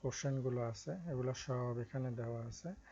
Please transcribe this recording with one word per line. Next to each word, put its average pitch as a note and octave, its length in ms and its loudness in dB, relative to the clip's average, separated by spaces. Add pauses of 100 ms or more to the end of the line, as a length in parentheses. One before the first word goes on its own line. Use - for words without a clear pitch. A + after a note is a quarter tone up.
কোশ্চেনগুলো C3 600 2
আছে, A#2 300 -2
এগুলো C#3 420 0
সব B2 440 0
এখানে B2+ 340 0
দেওয়া A#2 340 -2
আছে। E3 280 -6 (180)